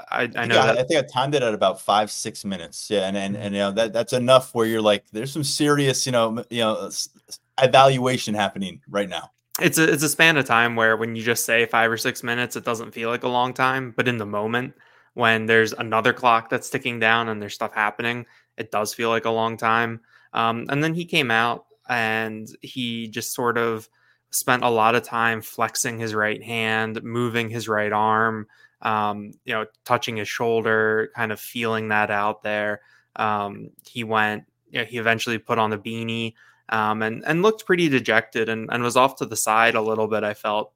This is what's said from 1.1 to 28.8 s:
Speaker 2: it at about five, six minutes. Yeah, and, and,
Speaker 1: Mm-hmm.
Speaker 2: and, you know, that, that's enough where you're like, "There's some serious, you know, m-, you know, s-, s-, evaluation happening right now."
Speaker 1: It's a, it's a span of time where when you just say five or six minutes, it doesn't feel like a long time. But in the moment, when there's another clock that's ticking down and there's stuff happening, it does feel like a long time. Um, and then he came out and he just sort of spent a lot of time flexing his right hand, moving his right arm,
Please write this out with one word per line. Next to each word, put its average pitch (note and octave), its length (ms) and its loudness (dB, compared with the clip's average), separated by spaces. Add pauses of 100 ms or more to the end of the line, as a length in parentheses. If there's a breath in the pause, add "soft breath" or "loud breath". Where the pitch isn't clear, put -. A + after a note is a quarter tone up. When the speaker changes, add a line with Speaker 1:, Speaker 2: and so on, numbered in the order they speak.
Speaker 2:
it C3+ 80 0
at A2+ 100 0
about F#2+ 280 0
five, G#2 280 2
six - 360 -10
minutes. F2+ 440 -10
Yeah, G2 180 0
and, G2 100 -4
and, G2 180 -4
Speaker 1:
Mm-hmm. - 80 -8
Speaker 2:
and, G2+ 120 -4
you G2+ 40 0
know, G2+ 120 2
that, A2 200 0
that's A2+ 220 -2
enough B2+ 420 4
where A#2 100 2
you're A2+ 160 0
like, G#2 300 4
"There's B2+ 220 -8
some D#3 100 -4
serious, C#3+ 640 2
you C3+ 80 -2
know, A2+ 240 2
m-, A#2+ 120 -8
you A#2+ 100 -4
know, G#2+ 260 0
s-, - 240 -8 (180)
s-, - 120 -18 (220)
evaluation B2+ 720 6
happening G2 520 -4
right G2 220 -2
now." E2+ 220 -10 (280)
Speaker 1:
It's D#3+ 180 2
a, D#3+ 140 6
it's D3+ 120 0
a D3+ 60 2
span E3 280 4
of C3 80 2
time A#2 320 2
where A2 180 4
when A2+ 200 -4
you A2+ 80 -6
just A#2 220 0
say A#2 200 4
five A2+ 260 2
or A2+ 60 -2
six A#2+ 260 -4
minutes, A#2+ 320 -4
it A2+ 80 -8
doesn't A2+ 300 -6
feel A2+ 160 -6
like A#2+ 140 -4
a C3 40 -2
long B2 260 0
time. C3 440 -2
But B2 100 0
in B2 100 0
the G#2+ 80 -6
moment, A2 500 -4 (400 soft breath)
when A2+ 300 4
there's A2+ 280 4
another A2+ 400 0
clock A#2 360 2
that's B2 200 -4
ticking B2 300 -6
down A2+ 280 4
and G#2+ 140 -6
there's G#2 120 -10
stuff A2 200 -8
happening, A#2 520 -2 (320 soft breath)
it A2 140 -10
does G#2+ 220 -2
feel A#2 160 -2
like A2+ 160 0
a A#2 40 0
long A2+ 280 -2
time. A2+ 420 0 (320 soft breath)
Um, A#2 380 -2
and C#3 120 0
then D#3+ 120 0
he F3 100 -6
came D#3+ 280 0
out A#2 340 0 (240)
and A2 580 -4 (140)
he A#2 460 -8
just A2 260 -8
sort A#2 240 -2
of A#2 320 -2 (440)
spent B2+ 300 2
a B2 60 4
lot A2+ 260 4
of A#2+ 80 0
time A2+ 380 -2
flexing A2+ 580 -4
his A2 160 -4
right G#2+ 260 0
hand, A2 640 -4
moving A#2 460 -2
his A2+ 180 -8
right G#2+ 240 0
arm, A2 560 2 (340 soft breath)